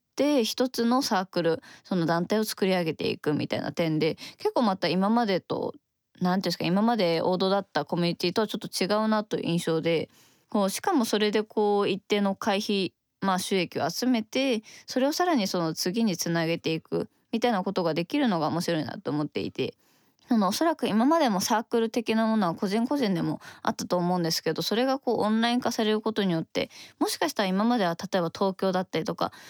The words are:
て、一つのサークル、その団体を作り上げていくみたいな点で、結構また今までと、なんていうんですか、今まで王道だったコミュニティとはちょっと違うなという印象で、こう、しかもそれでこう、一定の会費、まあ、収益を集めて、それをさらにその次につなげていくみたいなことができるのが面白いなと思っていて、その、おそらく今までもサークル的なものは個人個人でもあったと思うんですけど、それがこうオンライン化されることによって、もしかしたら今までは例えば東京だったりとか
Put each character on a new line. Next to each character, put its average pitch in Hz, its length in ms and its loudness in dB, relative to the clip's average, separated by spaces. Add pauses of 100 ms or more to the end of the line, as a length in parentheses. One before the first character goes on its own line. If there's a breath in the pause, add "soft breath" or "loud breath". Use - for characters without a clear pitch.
(140)
て、 277 300 2
一 254 240 0
つ 240 160 -2
の 240 180 2
サ 190 200 0
ー - 40 -4
ク 175 160 -2
ル、 165 200 0 (200 loud breath)
そ - 140 -2
の 165 100 2
団 170 200 2
体 214 120 0
を 220 60 2
作 - 200 -2
り 190 80 2
上 175 120 2
げ 156 100 -2
て - 140 -4
い - 100 -4
く 151 160 -2
み 143 140 -2
た - 80 -2
い - 40 -2
な - 120 -6
点 160 260 0
で、 151 180 0 (220 loud breath)
結 427 140 -2
構 294 100 2
ま 196 140 2
た - 100 -4
今 185 240 2
ま 233 160 2
で 190 140 0
と、 - 340 -6 (460)
な 180 160 2
ん 196 60 -2
て 180 60 -2
い - 20 0
う - 0 -
ん - 0 -
で - 20 -
す - 60 -6
か、 170 60 -6
今 180 160 2
ま 226 160 2
で 170 260 2
王 180 160 0
道 190 120 2
だ 196 80 2
っ 196 120 -4
た 147 140 -2
コ 180 120 -4
ミ 170 60 0
ュ 175 40 2
ニ 170 100 0
テ 180 120 -2
ィ 170 40 0
と 226 100 2
は 208 40 2
ち - 80 -8
ょ - 40 -6
っ - 20 -6
と - 80 -10
違 - 180 -2 (180)
う 220 40 0
な 214 160 2
と - 120 -4
い - 40 -4
う - 60 -6
印 170 120 0
象 160 220 0
で、 165 280 0 (400 soft breath)
こ 202 160 0
う、 196 60 0
し - 100 -8
か 392 120 0
も 254 140 2
そ 214 120 0
れ 208 120 2
で 214 120 0
こ 208 380 2
う、 202 80 2
一 190 100 -2
定 208 220 -2
の 196 140 0
会 202 240 0
費、 202 340 -2 (300)
ま 190 120 2
あ、 180 40 0
収 196 180 -2
益 165 220 -2
を 131 100 0
集 180 160 -4
め 240 180 2
て、 254 400 0 (240 loud breath)
そ - 140 -2
れ 269 60 2
を 294 60 2
さ 359 120 0
ら 349 100 2
に 202 120 2
そ 180 140 -2
の 160 120 -2
次 202 320 -2
に 180 140 0
つ - 100 -4
な 170 160 2
げ 165 140 -2
て 165 160 -2
い 160 80 -4
く - 260 -4 (240)
み 226 80 -2
た 247 80 2
い 240 40 2
な 190 120 0
こ 196 80 -2
と 190 100 0
が 160 120 0
で 170 100 -2
き 294 140 -2
る 269 100 2
の 180 100 2
が 151 100 0
面 156 120 0
白 170 180 -2
い 151 60 -2
な - 140 -8
と - 120 -6
思 147 140 -2
っ - 20 -4
て 101 140 -6
い 92 100 -4
て、 - 220 -4 (560 soft breath)
そ 240 80 4
の、 196 120 4
お 202 40 0
そ 320 140 0
ら 311 100 2
く - 120 -4
今 220 180 4
ま 330 120 6
で 269 120 4
も 190 100 2
サ 220 200 0
ー - 40 -8
ク 233 160 0
ル 226 80 0
的 220 260 -2
な 220 120 2
も 220 100 2
の 196 120 2
は 165 60 -2
個 196 140 -2
人 233 180 0
個 294 120 0
人 202 160 2
で 160 80 0
も 156 180 -2 (220 loud breath)
あ - 80 0
っ - 40 -6
た - 120 -8
と 180 100 0
思 180 200 0
う - 20 -2
ん 170 40 0
で 165 80 0
す - 120 -4
け 160 100 -2
ど、 165 80 -4
そ 208 160 -2
れ 247 80 0
が 269 140 0
こ 233 160 -2
う - 80 -2
オ 208 80 0
ン 220 100 2
ラ 233 120 0
イ 240 40 0
ン 254 60 0
化 233 100 -2
さ 226 120 -2
れ 214 60 2
る 214 120 0
こ 220 100 -2
と 214 100 -2
に 185 100 2
よ 160 80 0
っ 165 40 -6
て、 - 260 -6 (280 loud breath)
も 359 100 0
し - 80 -4
か 339 140 0
し - 20 -14
た 208 120 0
ら 190 40 0
今 190 160 0
ま 240 140 2
で 190 80 2
は 170 120 0
例 190 200 -2
え 175 40 2
ば 165 80 0
東 190 240 0
京 190 180 0
だ 185 80 0
っ 180 40 -4
た - 140 -4
り 160 80 -4
と 175 80 -4
か 170 180 -4 (180 loud breath)